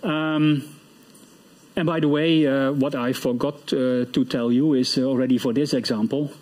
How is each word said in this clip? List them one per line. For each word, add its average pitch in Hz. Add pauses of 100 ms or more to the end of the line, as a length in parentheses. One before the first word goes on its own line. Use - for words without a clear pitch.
Um, 156 (1120)
and 165
by 160
the 156
way, 156
uh, 135
what 143
I 123
forgot, 131
uh, 127
to 127
tell 120
you 143
is, 127
uh, 131
already 127
for 117
this 143
example 127 (100)